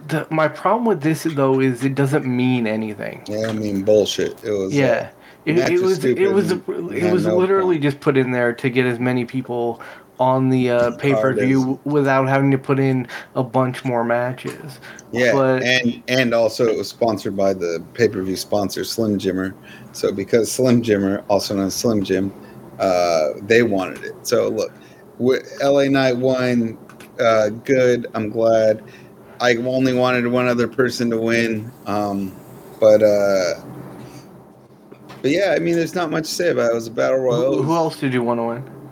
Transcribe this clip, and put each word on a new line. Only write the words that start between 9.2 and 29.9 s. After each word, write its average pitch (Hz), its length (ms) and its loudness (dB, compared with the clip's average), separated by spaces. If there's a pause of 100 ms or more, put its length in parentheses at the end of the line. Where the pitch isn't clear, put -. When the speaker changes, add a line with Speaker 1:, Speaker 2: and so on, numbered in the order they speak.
Speaker 1:
people 120 560 -6 (360)
on 131 320 2
the, 127 200 2
uh, 120 100 2 (120)
Speaker 2:
Card 120 80 -10
Speaker 1:
pay-per-view 131 580 2
Speaker 2:
is 131 80 2
Speaker 1:
w-, 135 180 -4
without 135 460 2
having 139 220 4
to 135 60 4
put 135 220 0
in 131 280 0 (280)
a 131 80 0
bunch 123 400 -2
more 120 220 -2
matches. 123 760 -6 (320)
Speaker 2:
Yeah, 120 220 2
Speaker 1:
But 131 300 2
Speaker 2:
and, 123 440 0
and 123 260 2
also 117 320 2
it 110 120 0
was 98 100 -4
sponsored 104 480 -2
by 98 200 2
the 85 280 -4 (100)
pay-per-view 95 440 0
sponsor, 95 480 -4
Slim 107 340 -2
Jimmer. 95 340 -2 (380)
So - 220 -2
because 101 360 0
Slim 123 320 2
Jimmer, 101 460 0
also 101 280 0
known 98 100 0
as 95 100 -4
Slim 107 300 0
Jim, 95 260 -2 (480)
uh, 87 520 2 (100)
they 113 220 4
wanted 92 420 -2
it. - 100 -12 (100)
So 107 220 0
look, 107 240 -4 (460)
w-, 123 240 0 (180)
L 139 200 2
A 139 100 2
Knight 135 260 2
won, 123 600 0 (420)
uh, 110 300 4
good. 123 640 0
I'm 110 160 -4
glad. 113 520 2 (600)
I 120 160 2
only 127 360 0